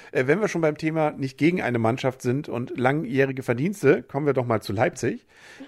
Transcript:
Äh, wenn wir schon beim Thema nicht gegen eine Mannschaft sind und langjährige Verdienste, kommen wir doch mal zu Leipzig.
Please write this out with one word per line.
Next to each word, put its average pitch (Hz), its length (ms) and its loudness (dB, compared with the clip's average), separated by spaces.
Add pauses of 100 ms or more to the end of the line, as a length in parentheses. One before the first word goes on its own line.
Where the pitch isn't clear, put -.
(120)
Äh, 127 140 2
wenn 156 140 2
wir 208 80 0
schon 170 140 -2
beim 151 160 0
Thema 156 320 0
nicht 139 260 -8
gegen 175 240 2
eine 120 180 -2
Mannschaft 120 440 0
sind 131 260 -2
und 120 300 -6
langjährige 135 640 0
Verdienste, 156 600 2
kommen 143 240 -4
wir 143 60 2
doch 131 140 0
mal 113 160 0
zu - 100 -6
Leipzig. 131 540 -2 (420)